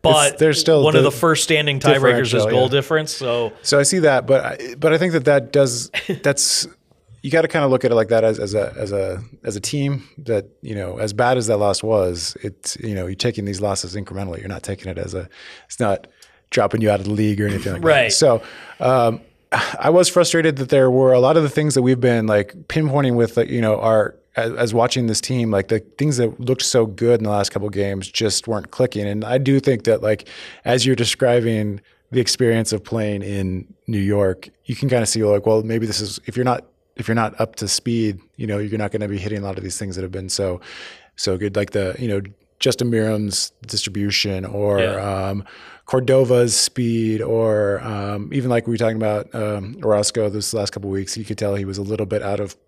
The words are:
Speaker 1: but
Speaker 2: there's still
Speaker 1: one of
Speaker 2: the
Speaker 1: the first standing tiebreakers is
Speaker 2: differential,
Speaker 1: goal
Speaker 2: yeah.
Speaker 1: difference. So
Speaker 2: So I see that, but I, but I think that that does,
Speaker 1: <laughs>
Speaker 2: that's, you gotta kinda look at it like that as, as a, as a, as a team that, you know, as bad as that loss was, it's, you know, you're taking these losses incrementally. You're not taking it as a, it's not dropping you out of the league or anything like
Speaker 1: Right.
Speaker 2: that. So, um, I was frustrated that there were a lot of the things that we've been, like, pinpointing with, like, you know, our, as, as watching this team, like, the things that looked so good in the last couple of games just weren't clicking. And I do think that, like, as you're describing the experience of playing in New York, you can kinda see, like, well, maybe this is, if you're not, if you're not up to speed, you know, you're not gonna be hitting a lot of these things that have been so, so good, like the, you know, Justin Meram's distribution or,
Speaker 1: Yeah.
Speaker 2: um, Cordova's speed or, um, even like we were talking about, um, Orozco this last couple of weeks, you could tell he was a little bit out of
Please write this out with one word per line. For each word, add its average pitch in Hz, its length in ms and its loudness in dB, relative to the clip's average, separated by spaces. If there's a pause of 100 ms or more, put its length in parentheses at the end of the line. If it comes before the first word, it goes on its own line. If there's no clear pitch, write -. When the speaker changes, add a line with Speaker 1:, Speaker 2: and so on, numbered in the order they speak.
Speaker 1:
but 147 360 4
Speaker 2:
there's 156 220 4
still 156 240 4
Speaker 1:
one 151 100 4
of 131 80 6
Speaker 2:
the 135 80 4
Speaker 1:
the - 60 -10
first 160 260 2
standing 147 380 0
tiebreakers 135 420 4
is 117 80 -2
Speaker 2:
differential, 110 200 2
Speaker 1:
goal 127 140 4
Speaker 2:
yeah. 131 40 2
Speaker 1:
difference. 151 440 0
So 120 400 -2 (100)
Speaker 2:
So 143 180 4
I - 20 2
see 185 180 2
that, 135 260 4
but 135 180 4
I, 123 340 -8
but 156 140 2
I 165 60 4
think 170 160 0
that 147 100 2
that 139 280 4
does, 131 380 2 (160)
Speaker 1:
<laughs> 175 160 -6
Speaker 2:
that's, - 460 0 (540)
you 139 80 -6
gotta 160 180 4
kinda 151 180 2
look 127 180 4
at 127 60 4
it 117 40 4
like 110 140 4
that 113 140 4
as, 110 160 2
as 101 160 -4
a, 104 220 -2
as 98 160 -6
a, 95 300 -4 (200)
as 104 140 -8
a 104 40 -6
team 139 480 -4 (100)
that, 117 280 -2 (160)
you 117 120 -10
know, 92 240 -8
as 107 140 -4
bad 123 240 2
as 113 120 -2
that 110 80 4
loss 101 260 2
was, 90 600 0
it's, - 380 -10
you 110 140 -8
know, 92 120 -6
you're 92 80 -8
taking 110 320 -4
these 98 140 -6
losses 95 360 -4
incrementally. 92 420 -10
You're - 100 -12
not 95 140 -10
taking 95 280 -10
it 87 80 -10
as 92 160 -10
a, 92 140 -10 (380)
it's - 140 -16
not 101 260 0 (440)
dropping 113 300 0
you 107 100 2
out 101 100 2
of 95 60 -8
the 101 60 -2
league 104 280 0
or 104 60 0
anything 98 280 -4
like 85 100 -6
Speaker 1:
Right. 147 200 4
Speaker 2:
that. 110 80 0
So, 123 300 4 (360)
um, 123 420 2 (320)
I - 380 0
was 175 180 6
frustrated 160 480 2
that 135 120 -4
there 131 240 6
were 131 200 6
a 127 60 8
lot 135 180 4
of 165 60 6
the 147 60 2
things 151 260 0
that 131 80 4
we've 123 180 4
been, 117 280 2
like, 104 260 2 (140)
pinpointing 139 480 0
with, 117 200 2
like, 117 120 2
you 120 120 -2
know, 107 200 2
our, 110 340 2 (220)
as, 117 160 -2
as 113 200 -2
watching 117 360 2
this 107 120 -2
team, 120 300 -2
like, 98 160 2
the 113 140 0 (180)
things 143 200 0
that 117 200 -2
looked 123 240 -2
so 117 240 2
good 113 320 2
in 113 60 -2
the 107 60 -2
last 101 200 0
couple 101 160 -6
of 101 80 -8
games 98 340 -4
just - 380 -2
weren't 107 240 -6
clicking. 104 380 -2
And 107 160 -4
I 123 140 0
do 135 200 2
think 131 260 0
that, 107 200 2
like, 107 240 -2 (360)
as 123 220 0
you're 131 80 4
describing 113 840 0 (320)
the 123 80 2
experience 117 520 0
of 104 120 -4
playing 104 380 -4
in 95 520 -6 (140)
New 110 100 -2
York, 98 500 0 (180)
you 120 100 -6
can 139 120 -2
kinda 123 160 2
see, 110 200 0
like, 104 220 4
well, 110 180 4
maybe 113 200 -2
this 107 160 -4
is, 104 260 -10
if 117 100 -8
you're 123 80 -2
not, 123 200 0 (320)
if 113 120 -8
you're 113 80 0
not 110 240 -2
up 113 160 -2
to 104 100 -6
speed, 107 540 -2 (160)
you 117 100 -8
know, 104 120 -4
you're 104 200 -6
not 104 140 -4
gonna 104 160 -4
be 101 100 -6
hitting 104 200 -6
a 98 60 -8
lot 95 140 -8
of 98 60 -10
these 92 140 -8
things 95 180 -8
that 92 60 -8
have 92 100 -8
been 95 160 -10
so, 92 320 -4 (560)
so 95 200 -4
good, 101 200 -4
like 101 160 -2
the, 95 260 -2
you 123 80 -6
know, 101 140 -2 (400)
Justin 123 300 0
Meram's 107 600 -2 (160)
distribution 101 800 -4
or, 101 340 0
Speaker 1:
Yeah. 98 520 -2
Speaker 2:
um, 98 140 -6 (420)
Cordova's 123 680 4
speed 113 680 0
or, 107 600 0
um, 104 520 -6
even 131 160 -2
like 120 200 0
we 117 60 0
were - 20 -2
talking 113 220 0
about, 107 360 -2
um, 104 480 -6
Orozco 104 460 0
this 104 260 -6
last 104 160 -2
couple 101 180 -10
of 95 40 -4
weeks, 98 240 -6
you 113 80 -10
could 104 140 -8
tell 101 180 -2
he 101 80 -4
was 95 140 -6
a 101 40 -6
little 104 240 -4
bit 104 160 -2
out 101 160 -4
of 101 160 -8 (140)